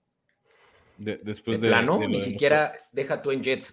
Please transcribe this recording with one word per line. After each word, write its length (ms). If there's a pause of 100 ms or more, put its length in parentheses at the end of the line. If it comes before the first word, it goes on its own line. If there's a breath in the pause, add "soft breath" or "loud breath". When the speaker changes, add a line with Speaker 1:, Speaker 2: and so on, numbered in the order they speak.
(1000)
Speaker 1:
De-, 240
después 400
Speaker 2:
¿De 60
Speaker 1:
de, 40
Speaker 2:
plano? 240
Speaker 1:
de 80
lo 40
Speaker 2:
Ni 80
Speaker 1:
de 40
Speaker 2:
siquiera 440
Speaker 1:
Minnesota. 280
Speaker 2:
deja 300
tú 80
en 120
Jets, 300